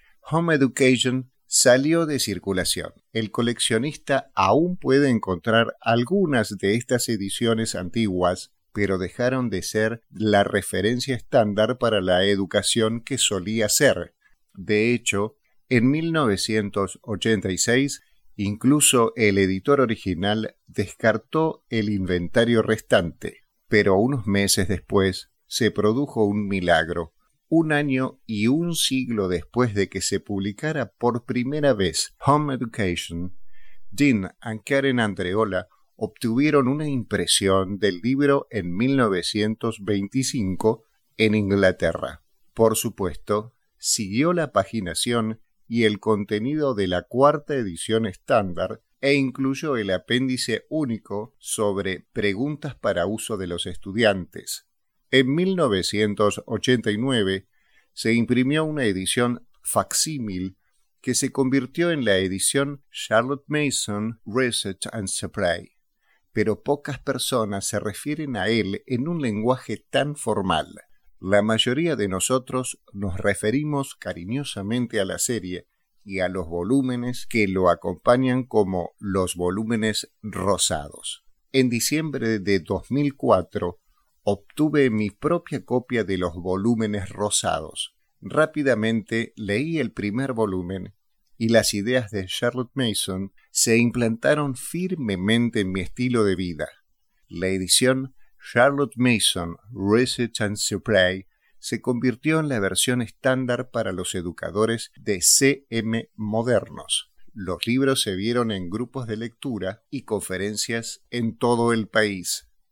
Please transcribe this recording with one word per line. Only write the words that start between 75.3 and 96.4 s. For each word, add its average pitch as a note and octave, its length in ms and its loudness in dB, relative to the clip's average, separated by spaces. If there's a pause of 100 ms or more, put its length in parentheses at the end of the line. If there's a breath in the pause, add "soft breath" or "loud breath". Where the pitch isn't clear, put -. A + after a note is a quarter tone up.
y F#2+ 160 -6
a F2+ 80 2
los F#2 180 -4
volúmenes B2 800 -2
que G#2+ 220 2
lo F#2 220 4
acompañan B2 760 2
como F#2+ 540 0
los F#2+ 360 -2
volúmenes G#2+ 800 -2 (100)
rosados. F2+ 1040 -4 (280)
En C3 180 4
diciembre A#2 680 -2
de F#2+ 220 2
dos F#2 300 -4
mil C#3 240 0
cuatro F#2 680 0 (420)
obtuve C#3 680 2
mi G#2+ 200 0
propia D3+ 540 -4
copia A#2+ 400 -2
de F#2 140 -2
los F2 160 -2
volúmenes G2+ 720 0
rosados. E2+ 880 -4 (240)
Rápidamente A#2 1160 0
leí A#2+ 420 -2
el A#2 140 -4
primer A#2 420 -4
volumen F#2+ 600 -4 (420)
y A2+ 120 0
las A2+ 240 4
ideas G#2+ 380 -2
de G2 160 -4
Charlotte A#2+ 480 -4
Mason G2 580 -4 (180)
se - 260 4
implantaron A#2+ 800 2
firmemente A#2 1080 0
en F#2+ 120 -2
mi F#2+ 80 -2
estilo A#2+ 440 0
de F#2+ 120 2
vida. E2+ 320 -4 (600)